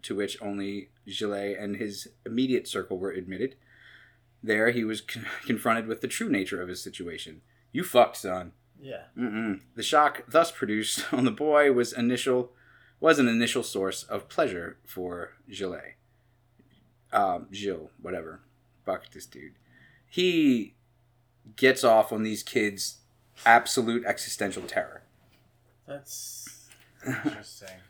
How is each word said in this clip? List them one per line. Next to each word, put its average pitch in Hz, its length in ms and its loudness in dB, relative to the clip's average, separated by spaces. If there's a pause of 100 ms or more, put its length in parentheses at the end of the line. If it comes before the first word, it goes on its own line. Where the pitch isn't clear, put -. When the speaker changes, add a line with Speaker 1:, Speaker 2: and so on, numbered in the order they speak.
Speaker 1:
to - 120 -6
which 98 260 -4
only 101 500 -6 (160)
Gillet 101 520 -4
and 101 180 -6
his 101 320 -8 (160)
immediate 127 440 0
circle 95 300 -4
were 95 120 -4
admitted. 92 460 -6 (840)
There 110 280 2
he 120 140 0
was 110 160 -4
con-, - 260 -10 (180)
confronted 113 420 2
with 113 140 -4
the 135 80 -4
true 226 220 -4
nature 95 320 0
of 90 60 -8
his 90 140 -10
situation." 80 600 -12 (300)
You 170 120 -2
fucked, - 320 6
son. 92 360 -4 (280)
Speaker 2:
Yeah. 135 260 -14 (120)
Speaker 1:
Mm-mm. 110 420 -2 (140)
The 110 80 -8
shock 147 460 2
thus 165 240 4
produced 107 560 -4
<laughs> - 40 -8
on 123 120 2
the 123 80 4
boy 147 400 4
was 120 200 2
initial, 123 600 0 (480)
was 156 180 6
an 131 100 6
initial 117 360 2
source 95 400 -4
of - 240 -8
pleasure 90 580 -4
for 87 460 -10 (180)
Gillet. 95 460 -8 (1160)
Um, 95 400 2
Gilles, 95 380 -6 (100)
whatever. 87 400 -10 (460)
Fuck 92 240 -4
this - 160 -18
dude. - 280 -20 (540)
He 156 640 4 (840)
gets - 280 6
off 110 280 6
on 107 100 -2
these 110 200 -2
kids' - 560 -2 (460)
absolute 117 600 6
existential 101 560 -4
terror. - 400 -6 (840)
Speaker 2:
That's - 840 -14 (380)
interesting. - 640 -8
Speaker 1:
<laughs> 92 60 -20 (120)